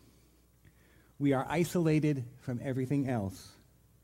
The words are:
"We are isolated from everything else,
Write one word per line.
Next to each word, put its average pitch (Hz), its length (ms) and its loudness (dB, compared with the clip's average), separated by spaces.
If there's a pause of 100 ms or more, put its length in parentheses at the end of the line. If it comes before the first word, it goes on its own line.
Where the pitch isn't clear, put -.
(1200)
"We 143 140 4
are 131 160 0
isolated 151 720 2 (140)
from 123 260 -6
everything 135 460 -2
else, 98 420 -4 (520)